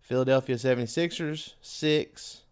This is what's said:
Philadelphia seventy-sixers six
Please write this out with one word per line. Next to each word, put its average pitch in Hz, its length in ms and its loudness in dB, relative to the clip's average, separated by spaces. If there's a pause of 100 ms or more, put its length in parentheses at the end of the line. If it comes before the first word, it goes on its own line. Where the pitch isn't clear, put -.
Philadelphia 131 560 2
seventy-sixers 151 1040 -2
six - 920 -2